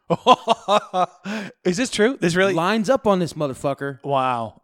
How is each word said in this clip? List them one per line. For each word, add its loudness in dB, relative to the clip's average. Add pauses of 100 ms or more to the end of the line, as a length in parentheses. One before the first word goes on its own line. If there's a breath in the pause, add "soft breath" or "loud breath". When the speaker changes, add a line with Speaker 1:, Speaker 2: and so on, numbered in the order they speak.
(100)
Speaker 1:
<laughs> 0
Is -2
this -2
true? 0
This 0
really 4
Speaker 2:
Lines 0
up 2
on 4
this -2
motherfucker. -6
Speaker 1:
Wow. -2